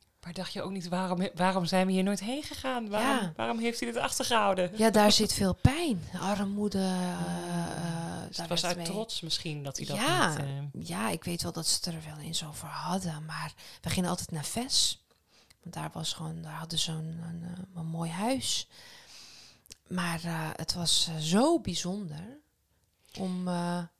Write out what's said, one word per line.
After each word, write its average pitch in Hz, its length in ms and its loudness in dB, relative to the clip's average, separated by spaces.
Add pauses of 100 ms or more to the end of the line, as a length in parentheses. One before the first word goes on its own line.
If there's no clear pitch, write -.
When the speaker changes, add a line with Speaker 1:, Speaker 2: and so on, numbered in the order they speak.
(280)
Speaker 1:
Maar 170 80 -10
dacht 180 180 -6
je 202 80 -6
ook 190 100 -4
niet, 180 160 -6
waarom 180 320 0
he-, 196 160 2
waarom 180 300 2
zijn 185 220 4
we 190 40 4
hier 185 120 6
nooit 196 160 2
heen 254 240 -4
gegaan? 254 460 -4
Waarom, 233 360 2
Speaker 2:
Ja. 160 100 -2
Speaker 1:
waarom 226 240 -2
heeft 233 200 0
hij 240 120 -2
dit 233 100 -2
achtergehouden? 196 760 2
Speaker 2:
Ja, 220 120 8
daar 208 220 10
zit 208 220 6
veel 190 220 4
pijn. 269 460 4 (180)
Armoede, 202 580 0
Speaker 1:
Ja. 180 420 2
Speaker 2:
eh, 175 1000 -2
eh, 170 60 -8
Speaker 1:
Dus - 80 -10
Speaker 2:
daar 170 100 -4
Speaker 1:
het - 20 -8
was 170 140 0
Speaker 2:
werd - 20 2
Speaker 1:
uit 175 140 0
Speaker 2:
mee 170 80 -4
Speaker 1:
trots 202 360 -4
misschien 151 420 -4
dat 139 140 -6
hij - 80 -6
dat - 120 -2
Speaker 2:
Ja. 247 320 2
Speaker 1:
niet, 151 80 -2
eh, 139 500 -6
Speaker 2:
Ja, 196 220 -2
ik 170 140 -4
weet 175 180 -2
wel 170 100 -4
dat 165 160 -4
ze - 80 4
het - 100 -2
er 165 160 -4 (140)
wel - 100 -14
eens 160 200 -4
over 151 220 -10
hadden, 156 580 -4
maar 156 280 -8 (280)
we 170 80 -4
gingen 180 200 2
altijd - 220 -4
naar 151 140 -4
Ves. - 600 0 (560)
Want 170 140 -12
daar 156 180 -6
was 160 200 -4
gewoon, 165 280 -8
daar 156 120 -12
hadden 160 260 -6
ze 160 120 0
een, 160 320 -6
een, 170 200 -8
eh, 175 200 -8 (120)
een 165 120 -6
mooi 165 240 -2
huis. 233 560 0 (1200)
Maar, 170 360 -2
eh, 160 300 -2
het - 200 -4
was, 175 360 2
eh, 160 80 -4
zo 220 420 6
bijzonder 185 800 -6 (800)
om, 180 280 -2
eh, 175 360 0 (160)